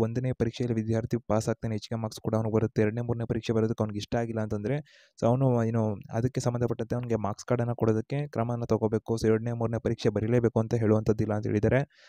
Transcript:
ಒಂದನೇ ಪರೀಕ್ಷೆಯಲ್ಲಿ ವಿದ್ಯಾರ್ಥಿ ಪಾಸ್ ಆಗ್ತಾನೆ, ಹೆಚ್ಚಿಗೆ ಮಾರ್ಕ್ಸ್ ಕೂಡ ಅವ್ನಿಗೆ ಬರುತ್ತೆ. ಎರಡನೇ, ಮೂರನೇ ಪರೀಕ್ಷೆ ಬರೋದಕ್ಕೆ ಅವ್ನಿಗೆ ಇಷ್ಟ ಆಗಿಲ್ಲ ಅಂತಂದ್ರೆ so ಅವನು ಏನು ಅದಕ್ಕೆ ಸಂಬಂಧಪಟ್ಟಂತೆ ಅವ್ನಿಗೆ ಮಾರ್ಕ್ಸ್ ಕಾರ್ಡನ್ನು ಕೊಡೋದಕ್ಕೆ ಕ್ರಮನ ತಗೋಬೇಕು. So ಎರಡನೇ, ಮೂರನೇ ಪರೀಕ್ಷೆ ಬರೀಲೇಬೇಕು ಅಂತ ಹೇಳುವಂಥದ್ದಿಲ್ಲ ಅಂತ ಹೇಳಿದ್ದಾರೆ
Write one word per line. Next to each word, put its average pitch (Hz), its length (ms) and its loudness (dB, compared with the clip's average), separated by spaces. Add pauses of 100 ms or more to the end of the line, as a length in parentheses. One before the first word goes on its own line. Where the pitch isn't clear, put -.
ಒಂದನೇ 123 360 0
ಪರೀಕ್ಷೆಯಲ್ಲಿ 117 380 -2
ವಿದ್ಯಾರ್ಥಿ 113 400 0 (100)
ಪಾಸ್ 107 220 2
ಆಗ್ತಾನೆ, 113 260 -2
ಹೆಚ್ಚಿಗೆ 110 260 -6
ಮಾರ್ಕ್ಸ್ 110 220 -8
ಕೂಡ 113 120 -2
ಅವ್ನಿಗೆ 110 200 2
ಬರುತ್ತೆ. 110 260 2
ಎರಡನೇ, 110 260 0
ಮೂರನೇ 117 220 -2
ಪರೀಕ್ಷೆ 117 240 -2
ಬರೋದಕ್ಕೆ 110 300 0
ಅವ್ನಿಗೆ 104 200 -4
ಇಷ್ಟ - 120 -6
ಆಗಿಲ್ಲ 113 260 -2
ಅಂತಂದ್ರೆ 107 360 -4 (420)
so - 80 -2
ಅವನು 131 200 4 (160)
ಏನು 113 200 2 (280)
ಅದಕ್ಕೆ 117 300 -2
ಸಂಬಂಧಪಟ್ಟಂತೆ 120 540 -2
ಅವ್ನಿಗೆ 120 300 0
ಮಾರ್ಕ್ಸ್ 101 240 -6
ಕಾರ್ಡನ್ನು 120 260 0
ಕೊಡೋದಕ್ಕೆ 113 520 -2
ಕ್ರಮನ 120 420 -4
ತಗೋಬೇಕು. 110 460 0
So 113 120 0
ಎರಡನೇ, 110 260 2
ಮೂರನೇ 113 260 -2
ಪರೀಕ್ಷೆ 117 300 -2
ಬರೀಲೇಬೇಕು 110 500 2
ಅಂತ 110 160 0
ಹೇಳುವಂಥದ್ದಿಲ್ಲ 107 600 2
ಅಂತ 107 120 -4
ಹೇಳಿದ್ದಾರೆ 107 340 4 (280)